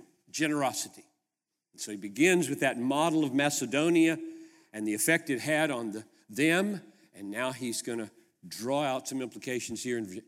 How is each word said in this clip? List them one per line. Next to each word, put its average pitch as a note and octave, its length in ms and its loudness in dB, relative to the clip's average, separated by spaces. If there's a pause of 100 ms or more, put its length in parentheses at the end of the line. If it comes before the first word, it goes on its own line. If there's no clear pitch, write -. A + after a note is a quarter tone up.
(320)
generosity. C#3+ 720 -2 (680)
And - 80 -16
so A2 100 -8
he G#2 60 -6
begins C3+ 520 4
with C#3 120 -4
that B2+ 180 2
model D3+ 440 2
of C3 100 -2
Macedonia D3 840 4 (560)
and G#2+ 140 -4
the G#2 80 0
effect D#3+ 340 2
it B2+ 100 0
had D3+ 300 2
on A#2 220 -4
the, A2 120 -8 (260)
them. E3+ 520 2 (340)
And G2 140 -12
now B2 220 -2
he's A#2+ 320 -6
gonna A2+ 260 -6 (380)
draw B2 360 -2
out C3 240 -4
some C3+ 140 -6
implications A#2 640 -6
here A#2+ 160 -2
in A2 80 -4
v-, F#2 200 -12